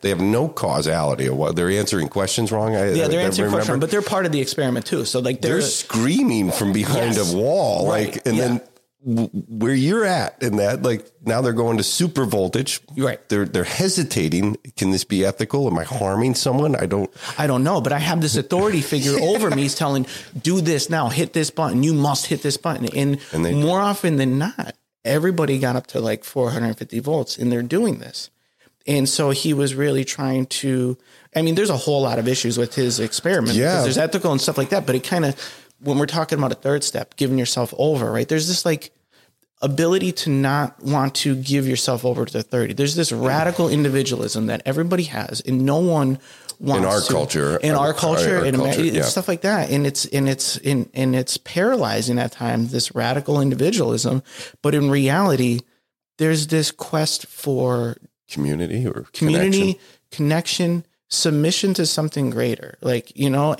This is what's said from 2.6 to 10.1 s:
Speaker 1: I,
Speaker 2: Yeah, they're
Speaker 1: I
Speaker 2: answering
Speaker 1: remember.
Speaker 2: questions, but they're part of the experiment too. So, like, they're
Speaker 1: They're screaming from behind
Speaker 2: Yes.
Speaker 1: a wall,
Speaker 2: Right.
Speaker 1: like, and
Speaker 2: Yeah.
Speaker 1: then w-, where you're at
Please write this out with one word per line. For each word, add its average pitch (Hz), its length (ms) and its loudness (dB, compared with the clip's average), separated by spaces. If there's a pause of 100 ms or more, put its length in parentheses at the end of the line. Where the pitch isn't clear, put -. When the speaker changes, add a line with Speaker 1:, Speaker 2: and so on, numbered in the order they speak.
Speaker 1:
I, 98 180 2
Speaker 2:
Yeah, - 160 2
they're 170 100 0
Speaker 1:
I - 40 0
Speaker 2:
answering 185 240 0
Speaker 1:
remember. - 100 2
Speaker 2:
questions, - 240 0
but 160 100 0
they're 208 100 2
part 190 240 0
of 165 60 0
the 147 80 0
experiment 123 460 -2
too. 143 180 -2
So, 127 160 -2
like, 127 220 -2
they're - 180 0
Speaker 1:
They're - 20 0
screaming 120 920 0
from 101 200 0
behind 117 460 0
Speaker 2:
Yes. 90 160 0
Speaker 1:
a - 20 0
wall, 107 540 2
Speaker 2:
Right. - 240 0
Speaker 1:
like, - 120 -6
and 110 120 2
Speaker 2:
Yeah. 127 100 2
Speaker 1:
then 120 140 0 (440)
w-, 113 240 0 (200)
where 113 240 0
you're 175 320 2
at 175 360 -2